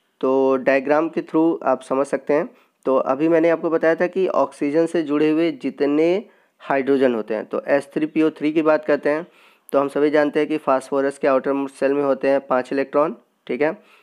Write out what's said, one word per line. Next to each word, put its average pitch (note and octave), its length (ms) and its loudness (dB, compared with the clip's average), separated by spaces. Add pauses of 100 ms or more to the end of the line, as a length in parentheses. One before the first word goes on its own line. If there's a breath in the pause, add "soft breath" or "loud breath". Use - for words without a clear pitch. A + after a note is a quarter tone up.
(220)
तो C3+ 360 2
diagram C3+ 520 0
के E3+ 120 -6
through E3 420 0
आप C3 180 0
समझ C#3 260 -2
सकते D3 260 -2
हैं। C3+ 160 0 (360 soft breath)
तो C3+ 100 2
अभी C3+ 320 0
मैंने E3 220 4
आपको E3 200 0
बताया D#3+ 260 0
था F3 120 -2
कि F3+ 200 -2
oxygen D3 580 0
से E3 180 -2
जुड़े D3+ 260 0
हुए D#3+ 220 0
जितने C#3+ 540 0 (560 soft breath)
hydrogen C3+ 540 2
होते A2 180 -4
हैं, G#2+ 120 -6
तो - 220 -6
एस C#3 260 0
थ्री D#3 120 -2
पी D#3 160 -2
ओ D#3 80 4
थ्री D3+ 240 -4
की E3 80 0
बात D3+ 240 0
करते D3 240 0
हैं D#3 160 -2 (460 soft breath)
तो C#3 80 2
हम C#3+ 80 0
सभी C#3+ 220 0
जानते D3 300 2
हैं D3+ 100 0
कि D#3 80 -4
phosphorus C#3 600 -2
के D#3 100 -2
outer C#3 420 0
cell C#3 240 -2
में C#3+ 100 0
होते C3+ 240 0
हैं C#3 200 2
पाँच B2+ 260 -2
electron, D3 420 -2 (320)
ठीक B2 140 -4
है, D#3+ 160 -2 (240 soft breath)